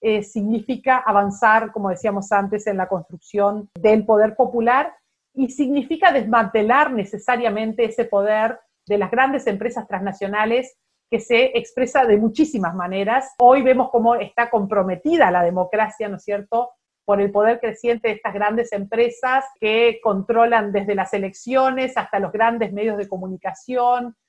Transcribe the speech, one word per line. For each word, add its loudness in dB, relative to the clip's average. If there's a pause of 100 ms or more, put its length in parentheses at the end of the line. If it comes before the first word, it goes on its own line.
eh, 0
significa -2
avanzar, 2
como -4
decíamos -4
antes, -2
en -4
la -4
construcción -4
del 2
poder 4
popular 0 (400)
y -2
significa 0
desmantelar 2
necesariamente -2
ese -2
poder -2 (300)
de 0
las -2
grandes 0
empresas -6
transnacionales -4 (320)
que -2
se 0
expresa 0
de 4
muchísimas 0
maneras. -4
Hoy 8
vemos 2
cómo 2
está -2
comprometida 2
la 2
democracia, -2
¿no -10
es -16
cierto?, -4 (340)
por 2
el 0
poder 2
creciente -2
de -2
estas -8
grandes -2
empresas 0 (160)
que 2
controlan 2
desde -2
las -4
elecciones -2
hasta -4
los -4
grandes 0
medios -4
de -6
comunicación, -4 (140)